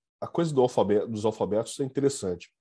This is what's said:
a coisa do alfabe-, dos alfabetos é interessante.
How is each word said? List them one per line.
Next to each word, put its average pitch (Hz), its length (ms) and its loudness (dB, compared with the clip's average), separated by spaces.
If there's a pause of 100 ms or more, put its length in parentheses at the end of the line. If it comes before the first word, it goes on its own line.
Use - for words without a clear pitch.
(220)
a - 60 -8
coisa 165 260 -2
do 131 80 4
alfabe-, 104 460 2
dos 110 180 -6
alfabetos 107 540 -2
é 143 40 -2
interessante. 123 760 -2